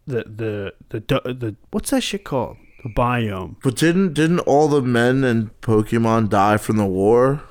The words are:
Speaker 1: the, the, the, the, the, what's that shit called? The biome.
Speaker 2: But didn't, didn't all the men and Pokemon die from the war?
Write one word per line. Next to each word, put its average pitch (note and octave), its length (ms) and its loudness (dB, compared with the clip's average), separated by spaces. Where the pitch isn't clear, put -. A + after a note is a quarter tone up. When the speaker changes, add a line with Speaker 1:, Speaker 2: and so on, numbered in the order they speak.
Speaker 1:
the, A#2+ 180 -6
the, G#2 500 -8
the, A2+ 100 -8
the, B2+ 340 -4
the, A#2+ 220 -8
what's - 180 -6
that C4 140 0
shit - 200 -8
called? B2 340 -6
The A#2 60 -10
biome. A2 760 -2
Speaker 2:
But B2 120 0
didn't, E3+ 380 2
didn't D#3+ 280 0
all D3 260 4
the C#3+ 160 2
men B2 400 2
and A#2 380 0
Pokemon A2+ 680 2
die G#2 280 2
from A2 200 -2
the G#2 80 2
war? A#2 640 2